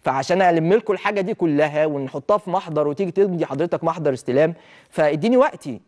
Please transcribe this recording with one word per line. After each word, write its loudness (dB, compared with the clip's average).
فعشان 0
الم 4
لكم 2
الحاجه -2
دي -4
كلها 0
ونحطها -2
في -8
محضر -2
وتيجي -4
تمضي 0
حضرتك -4
محضر 0
استلام، 0
فاديني 0
وقتي. 0